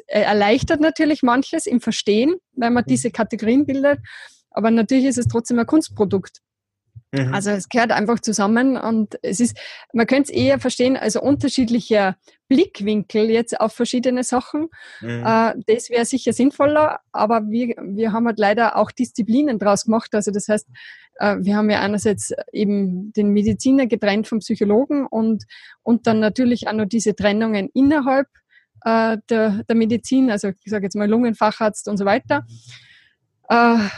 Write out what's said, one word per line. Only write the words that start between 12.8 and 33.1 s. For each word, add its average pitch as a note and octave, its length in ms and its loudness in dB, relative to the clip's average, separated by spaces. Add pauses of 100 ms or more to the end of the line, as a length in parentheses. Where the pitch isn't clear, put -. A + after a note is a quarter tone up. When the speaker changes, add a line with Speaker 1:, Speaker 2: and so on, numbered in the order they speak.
Speaker 1:
jetzt A#3 300 0
auf A3 140 -2
verschiedene B3 500 -2
Sachen. D4+ 440 -4 (340)
Speaker 2:
Mhm. A#2 240 -6
Speaker 1:
Äh, A3+ 280 2 (120)
das A#3+ 240 0
wäre A#3 160 0
sicher B3 260 -2
sinnvoller, D4 680 2 (120)
aber A3 380 0
wir, A#3 320 -2
wir G3+ 300 -4
haben A3+ 140 0
halt A3 120 -2
leider G#3+ 380 2
auch G#3+ 140 0
Disziplinen A#3+ 680 0
draus G3+ 260 0
gemacht. A3 300 -2
Also G#3 160 -2
das G3+ 180 -6
heißt, G#3+ 180 -2 (500)
äh, G3+ 240 0
wir G3 160 0
haben G#3+ 120 2
ja G#3 120 0
einerseits G3+ 520 -2 (180)
eben G3+ 640 -2
den G#3 160 0
Mediziner A3 580 2
getrennt G#3 400 0
vom A3+ 120 -4
Psychologen A3+ 680 0
und, A3 380 -2 (380)
und A#3 240 0
dann A3 120 2
natürlich A3+ 500 0
auch G#3 40 -4
noch G#3+ 140 -2
diese G#3 280 0
Trennungen G#3 600 0
innerhalb, C#4 540 2 (580)
äh, A3+ 320 0 (100)
der, A3 360 0
der A#3 120 0
Medizin, A#3+ 540 2
also G#3 180 -2
ich F#3+ 220 -10
sag G#3 120 -2
jetzt G3+ 140 -4
mal G#3 120 0
Lungenfacharzt A3 800 0
und G#3 100 -4
so G3 80 -2
weiter. B3+ 400 0 (1000)